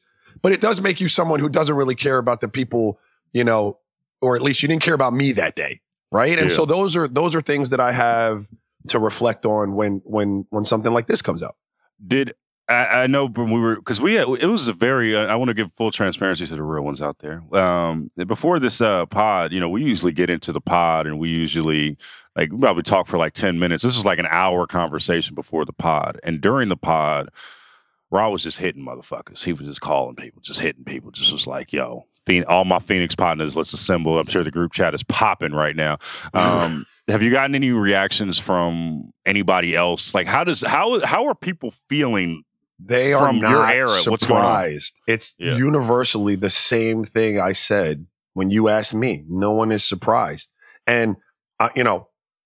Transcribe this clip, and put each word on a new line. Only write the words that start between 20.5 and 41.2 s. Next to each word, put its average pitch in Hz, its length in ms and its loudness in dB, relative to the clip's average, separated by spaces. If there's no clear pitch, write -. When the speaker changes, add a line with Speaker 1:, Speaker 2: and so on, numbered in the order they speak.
Speaker 2:
the 71 80 -6
pod 82 460 2
and 76 120 -6
we 82 120 -4
usually, 78 640 -2
like, 80 160 -2
we 113 60 -8
probably 98 240 2
talk 92 240 0
for, 90 100 -4
like, 80 160 0
ten 90 260 -2
minutes. 85 260 0
This 123 120 0
was, 104 80 -2
like, 92 140 2
an 85 100 -2
hour 90 380 2
conversation 85 680 -2
before 78 300 -4
the 69 80 -8
pod. 76 500 -2
And 82 200 -4
during 120 260 2
the 90 80 -2
pod, 76 540 0
Raw 104 200 2
was 90 120 -4
just 80 160 -4
hitting 85 260 -6
motherfuckers. - 600 -14
He 87 80 -2
was 71 140 -8
just 71 140 -12
calling 65 340 -2
people, - 280 -20
just - 180 -6
hitting 65 240 -6
people, - 260 -12
just - 220 -2
was 69 160 -4
like, 67 240 -10
"Yo, 62 340 -6
Phoen-, 87 200 4
all 90 180 4
my 92 140 4
Phoenix 90 380 -2
partners, 78 400 0
let's 80 160 -2
assemble." 80 480 2
I'm 76 60 -2
sure 87 180 0
the 76 80 -4
group 85 200 -2
chat 87 220 0
is 85 80 -6
popping 90 500 0
right 76 220 0
now. 76 240 -2
Um, 87 540 0
Speaker 1:
<laughs> - 120 -10
Speaker 2:
have 104 140 2
you 120 100 2
gotten 135 240 2
any 135 160 0
reactions 98 640 2
from 85 760 -2
anybody 92 480 2
else? 87 400 0
Like, 90 140 0
how 151 160 0
does, 170 180 0
how, 196 420 0
how 196 220 0